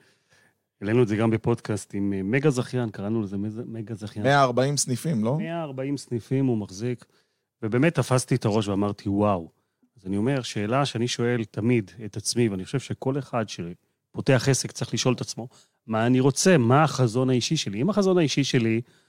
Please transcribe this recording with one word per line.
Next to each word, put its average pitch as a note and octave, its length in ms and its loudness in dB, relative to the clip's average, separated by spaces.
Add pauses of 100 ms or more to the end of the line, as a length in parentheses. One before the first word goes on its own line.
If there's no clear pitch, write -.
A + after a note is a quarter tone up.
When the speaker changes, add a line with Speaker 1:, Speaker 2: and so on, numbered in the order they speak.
(800)
Speaker 1:
העלינו A2+ 220 2
את G#2+ 60 2
זה G#2 80 0
גם A2+ 140 2
בפודקאסט, A2 640 -4
עם, G2+ 180 -2
אה, F#2+ 100 -2
מגה C#3 280 0
זכיין, B2 400 -2
קראנו G#2+ 320 -4
לזה G2+ 140 -6
מז-, G#2+ 300 -6
מגה A2+ 280 -10
זכיין. G#2+ 320 -6
Speaker 2:
מאה C#3+ 160 6
ארבעים C3 340 2
סניפים, B2 480 -2
לא? C3+ 140 0
Speaker 1:
מאה E3 240 -6
ארבעים C3+ 340 -6
סניפים C3+ 500 -2
הוא A#2+ 120 2
מחזיק, G#2 460 -6 (580)
ובאמת B2 320 2
תפסתי B2+ 400 0
את B2+ 100 0
הראש G#2 240 2
ואמרתי, G2+ 400 -2
"וואו." G2 420 2 (460)
אז F2+ 100 -18
אני G2 100 -2
אומר, B2 260 0
שאלה A2+ 440 0
שאני A#2+ 220 -2
שואל A#2+ 360 -2
תמיד A2 460 0 (140)
את G#2 120 -12
עצמי, A2+ 320 0
ואני F#2 160 -4
חושב - 140 -4
שכל - 400 -4
אחד B2+ 300 -4
שפותח - 1000 -2
עסק - 220 -2
צריך - 220 -8
לשאול B2 200 2
את - 60 -6
עצמו, A#2+ 280 -10 (380)
"מה A2+ 200 0
אני B2+ 140 4
רוצה? D3 380 6
מה C3 260 6
החזון B2+ 460 2
האישי C3 260 0
שלי?" G#2 260 -4
אם F#3+ 80 0
החזון F#3+ 280 2
האישי C#3+ 260 2
שלי A2+ 360 2 (280)